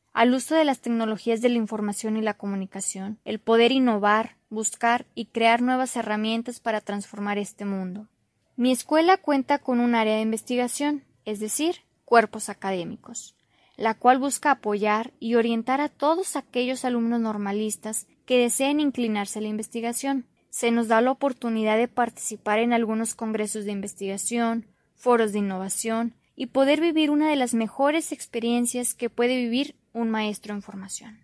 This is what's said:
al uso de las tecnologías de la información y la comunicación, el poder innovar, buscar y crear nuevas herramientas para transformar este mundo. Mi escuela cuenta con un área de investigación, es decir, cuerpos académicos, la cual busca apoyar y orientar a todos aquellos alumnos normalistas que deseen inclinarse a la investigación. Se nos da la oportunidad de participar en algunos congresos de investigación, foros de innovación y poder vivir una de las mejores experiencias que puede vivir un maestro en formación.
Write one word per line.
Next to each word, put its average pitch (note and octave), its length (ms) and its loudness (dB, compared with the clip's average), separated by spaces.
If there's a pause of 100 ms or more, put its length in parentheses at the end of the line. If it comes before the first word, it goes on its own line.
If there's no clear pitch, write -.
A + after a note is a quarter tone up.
(140)
al B3 200 6
uso C4+ 220 0
de D#4+ 80 6
las C4+ 160 2
tecnologías A3+ 600 -2
de B3+ 80 4
la A#3+ 80 2
información G#3+ 580 -4
y A3 60 -2
la G#3+ 140 -2
comunicación, G3 880 -8
el G#3+ 140 -6
poder A#3 340 4
innovar, A3 640 2 (120)
buscar A#3 560 -2 (100)
y A3+ 100 -8
crear A3+ 360 2
nuevas B3+ 360 0
herramientas A3 640 -4
para G#3+ 180 -2
transformar G3+ 580 -6
este G3+ 280 -8
mundo. G3 420 -6 (480)
Mi B3+ 160 2
escuela E4 460 4
cuenta C#4+ 420 0
con A#3+ 220 0
un A#3+ 120 2
área A3 220 2
de A3 60 0
investigación, B3 800 -2 (220)
es G#3+ 160 -6
decir, D4 400 -2 (240)
cuerpos A3 420 4
académicos, - 880 -8 (400)
la A3 200 -2
cual B3 220 4
busca C#4 340 0
apoyar G#3+ 680 0
y A3+ 160 -2
orientar A#3 460 2
a D4 80 -2
todos E4 480 -2
aquellos B3+ 480 -4
alumnos A#3 340 0
normalistas G#3+ 880 -4 (180)
que B3+ 120 2
deseen C4+ 420 2
inclinarse A3 600 -2
a - 20 -6
la G#3+ 80 -4
investigación. A#3+ 760 -4 (240)
Se A#3 220 0
nos A#3 160 2
da A3+ 140 4
la B3+ 100 4
oportunidad A3+ 680 0
de A#3+ 100 2
participar A3 720 -4
en A#3+ 160 2
algunos A3+ 400 0
congresos G#3+ 520 -4
de G3+ 80 -6
investigación, G#3 920 -4 (300)
foros A3+ 360 2
de G#3 80 -2
innovación G3+ 760 -4 (200)
y B3+ 120 -6
poder C#4 340 4
vivir D#4 300 2
una D4+ 180 4
de D4 60 2
las B3+ 180 0
mejores C#4 580 0
experiencias A#3+ 840 -4
que A#3 160 -4
puede A#3+ 240 0
vivir B3+ 400 -2 (180)
un A3+ 160 -2
maestro G#3+ 460 -4
en G3+ 80 -10
formación. G3 600 -14